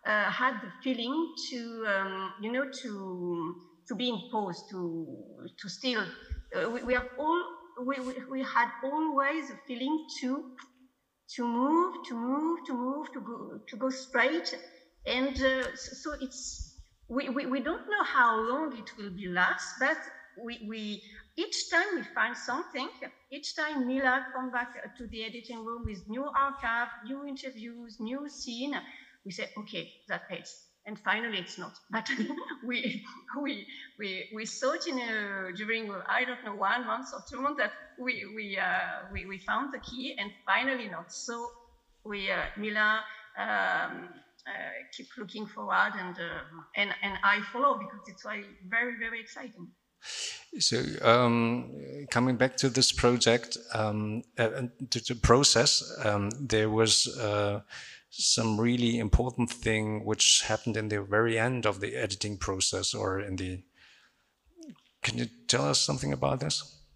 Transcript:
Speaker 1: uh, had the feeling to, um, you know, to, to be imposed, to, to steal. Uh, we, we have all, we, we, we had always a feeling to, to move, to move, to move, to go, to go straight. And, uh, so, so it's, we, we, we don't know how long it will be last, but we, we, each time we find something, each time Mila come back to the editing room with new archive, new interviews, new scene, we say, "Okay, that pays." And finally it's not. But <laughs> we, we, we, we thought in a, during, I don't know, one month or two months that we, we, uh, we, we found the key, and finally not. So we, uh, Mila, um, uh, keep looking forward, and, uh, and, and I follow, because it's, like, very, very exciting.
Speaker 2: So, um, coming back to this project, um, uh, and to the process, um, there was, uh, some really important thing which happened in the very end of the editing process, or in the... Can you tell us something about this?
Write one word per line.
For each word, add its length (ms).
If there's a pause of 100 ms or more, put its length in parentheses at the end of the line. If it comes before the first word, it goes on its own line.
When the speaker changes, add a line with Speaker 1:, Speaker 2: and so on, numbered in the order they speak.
Speaker 1:
uh, 240
had 300
the 80 (160)
feeling 480 (180)
to, 380
um, 520
you 120
know, 180
to, 840 (340)
to 60
be 160
imposed, 600
to, 360 (520)
to 120
steal. 340 (500)
Uh, 140
we, 140
we 100
have 160 (100)
all, 240 (420)
we, 160
we, 120 (180)
we 120
had 260 (160)
always 680
a 160
feeling 400 (140)
to, 300 (880)
to 120
move, 460 (140)
to 60
move, 520
to 80
move, 400
to 60
go, 460
to 100
go 120
straight. 680 (520)
And, 360
uh, 320
so, 200
so 260
it's, 580 (300)
we, 220
we, 160
we 140
don't 280
know 160
how 340
long 380
it 220
will 120
be 180
last, 520
but 160 (480)
we, 240
we, 340 (340)
each 340
time 240
we 80 (120)
find 220
something, 520 (420)
each 260
time 300
Mila 480
come 160
back 480
to 80
the 180
editing 400
room 220
with 220
new 160
archive, 640 (160)
new 220
interviews, 760
new 280
scene, 460 (500)
we 80
say, 160 (100)
"Okay, 320 (180)
that 200
pays." 240 (320)
And 140
finally 400
it's 200
not. 140 (180)
But 180 (280)
<laughs> 300
we, 380 (360)
we, 260 (320)
we, 360
we 120
thought 400
in 120
a, 560
during, 380 (160)
I 160
don't 200
know, 120
one 300
month 260
or 180
two 100
months 200
that 120 (260)
we, 360
we, 240
uh, 540
we, 140
we 120
found 340
the 60
key, 400
and 120 (140)
finally 440
not. 240
So 340 (580)
we, 260
uh, 160 (100)
Mila, 440 (380)
um, 720 (360)
uh, 280 (240)
keep 100 (100)
looking 300
forward, 500
and, 220
uh, 240 (340)
and, 140 (120)
and 200
I 200 (100)
follow, 260
because 300
it's, 160
like, 200 (240)
very, 300
very 220
exciting. 480 (920)
Speaker 2:
So, 240 (200)
um, 680 (380)
coming 260
back 220
to 100
this 240
project, 640 (160)
um, 500 (160)
uh, 180
and 340
to 100
the 140
process, 680 (220)
um, 340
there 300
was, 380 (120)
uh, 420 (500)
some 500
really 380
important 520
thing 540
which 380
happened 340
in 120
the 140
very 360
end 260
of 160
the 160
editing 400
process, 560
or 280
in 160
the... 260 (1400)
Can 140
you 100 (220)
tell 180
us 140
something 320
about 280
this? 380 (180)